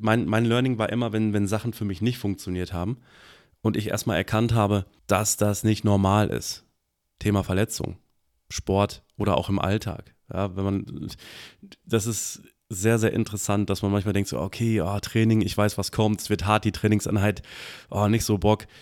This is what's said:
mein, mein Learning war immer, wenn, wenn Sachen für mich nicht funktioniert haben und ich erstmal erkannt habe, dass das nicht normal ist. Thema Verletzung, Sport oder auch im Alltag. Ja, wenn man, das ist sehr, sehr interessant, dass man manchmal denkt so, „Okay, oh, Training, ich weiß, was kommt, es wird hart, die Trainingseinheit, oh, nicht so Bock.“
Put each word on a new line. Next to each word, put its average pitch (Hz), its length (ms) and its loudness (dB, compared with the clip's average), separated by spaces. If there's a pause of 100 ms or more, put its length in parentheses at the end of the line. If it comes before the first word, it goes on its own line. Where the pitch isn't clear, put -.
mein, 110 260 2
mein 110 180 2
Learning 120 340 2
war 110 120 0
immer, 117 220 -2
wenn, 110 200 2
wenn 104 140 2
Sachen 110 260 -2
für - 120 -8
mich 98 180 -6
nicht 120 160 0
funktioniert 90 540 -4
haben 92 260 -4 (640)
und 110 140 0
ich 107 120 -2
erstmal 107 280 -2
erkannt 110 360 0
habe, 104 320 2 (220)
dass 101 300 2
das 104 260 0
nicht 110 220 2
normal 101 440 4
ist. - 360 -6 (560)
Thema 101 240 2
Verletzung, 92 540 -2 (520)
Sport - 540 -2 (120)
oder 101 200 0
auch - 120 0
im 98 120 0
Alltag. 101 520 -4 (200)
Ja, 92 240 -4
wenn 98 80 -2
man, - 440 -4 (800)
das 107 200 0
ist - 360 -6 (260)
sehr, 110 300 2
sehr 110 140 2
interessant, 104 580 -2
dass 98 120 -4
man 98 100 2
manchmal 101 220 0
denkt 98 140 0
so, - 120 -4
„Okay, 110 400 0
oh, 98 200 -2
Training, 113 420 4
ich 98 140 -4
weiß, 104 220 2
was 101 140 -4
kommt, 107 280 2
es - 100 -6
wird 92 160 0
hart, 107 180 2
die 107 80 0
Trainingseinheit, 104 680 0 (480)
oh, 101 180 2
nicht 110 160 2
so 104 140 2
Bock.“ 107 280 2 (160)